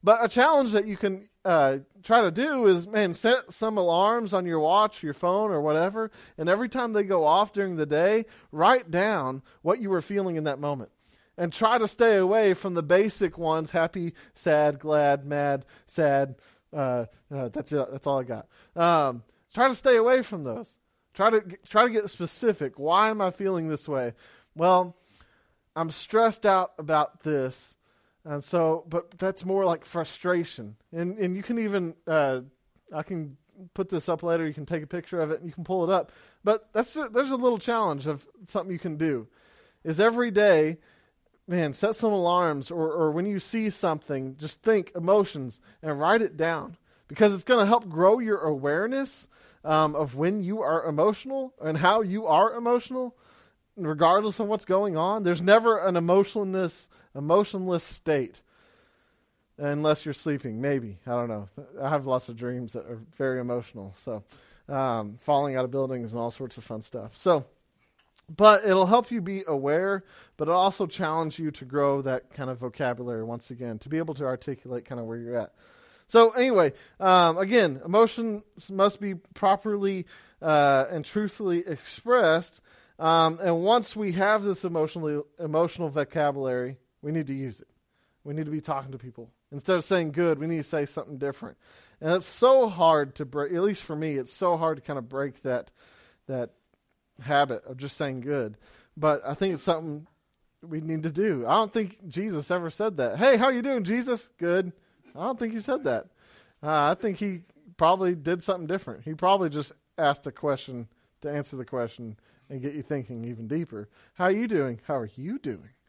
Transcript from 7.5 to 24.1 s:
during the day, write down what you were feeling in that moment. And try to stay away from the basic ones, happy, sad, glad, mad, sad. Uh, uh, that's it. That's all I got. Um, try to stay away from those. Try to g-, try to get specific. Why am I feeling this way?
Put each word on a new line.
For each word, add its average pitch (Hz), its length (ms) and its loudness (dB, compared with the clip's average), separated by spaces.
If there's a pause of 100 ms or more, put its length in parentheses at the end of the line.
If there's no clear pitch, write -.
during 190 240 -4
the 156 100 -2
day, 190 400 2 (260)
write 180 380 4
down 160 520 -2 (200)
what 208 180 0
you 202 100 -4
were 175 120 0
feeling 190 340 -4
in 156 80 -4
that 143 140 -2
moment. 143 320 -6 (460)
And 170 160 -4
try 226 260 2
to 220 100 0
stay 226 280 4
away 196 380 4
from 185 200 -6
the 170 80 -2
basic 185 540 2
ones, 160 360 -2
happy, 165 420 -2 (200)
sad, 151 440 2
glad, 143 480 2
mad, 143 380 -2 (220)
sad. 139 500 2 (360)
Uh, 123 340 -2 (280)
uh, 135 140 -6
that's - 240 -8
it. 143 180 -2
That's 135 160 -8
all 139 140 0
I 127 40 -6
got. 120 220 -10 (300)
Um, 156 480 2 (280)
try 247 160 4
to 254 60 0
stay 254 220 4
away 247 260 4
from 175 220 -10
those. 131 340 -10 (340)
Try 208 180 4
to 220 100 4
g-, 180 160 -16 (120)
try 214 160 6
to 247 60 2
get 214 200 -2
specific. 170 680 -4
Why 175 320 4
am 214 100 -4
I 185 100 0
feeling 180 380 -4
this 151 200 -6
way? 127 260 -4 (400)